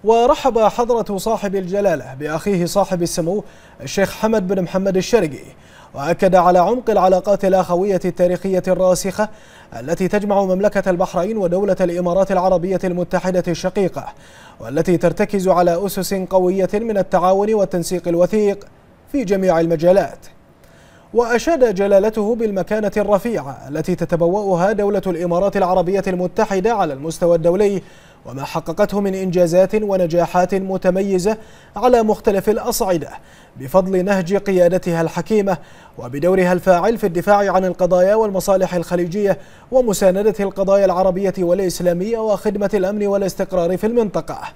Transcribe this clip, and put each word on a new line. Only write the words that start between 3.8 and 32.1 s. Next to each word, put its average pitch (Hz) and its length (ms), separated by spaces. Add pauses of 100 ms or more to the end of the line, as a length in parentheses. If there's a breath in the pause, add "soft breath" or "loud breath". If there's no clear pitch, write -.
الشيخ 185 300
حمد 220 360
بن 190 140
محمد 190 360
الشرقي، 175 460 (500 loud breath)
وأكد 170 420
على 180 240
عمق 226 300
العلاقات 190 560
الأخوية 185 600
التاريخية 180 600
الراسخة 185 640 (500 loud breath)
التي 170 280
تجمع 202 360
مملكة 190 460
البحرين 180 480
ودولة 185 440
الإمارات 180 500
العربية 180 520
المتحدة 180 640
الشقيقة، 180 600 (520 loud breath)
والتي 160 380
ترتكز 185 500
على 175 380
أسس 190 280
قوية 185 600
من 214 240
التعاون 190 560
والتنسيق 185 540
الوثيق 196 600 (440)
في 277 120
جميع 185 360
المجالات. 170 680 (880 soft breath)
وأشاد 240 640
جلالته 202 600
بالمكانة 208 640
الرفيعة 196 720
التي 160 260
تتبوأها 175 760
دولة 202 360
الإمارات 180 500
العربية 185 500
المتحدة 185 680
على 180 200
المستوى 165 420
الدولي، 180 460 (440 loud breath)
وما 131 180
حققته 185 580
من 190 140
إنجازات 180 600
ونجاحات 185 800
متميزة 190 840 (380 loud breath)
على 233 280
مختلف 208 460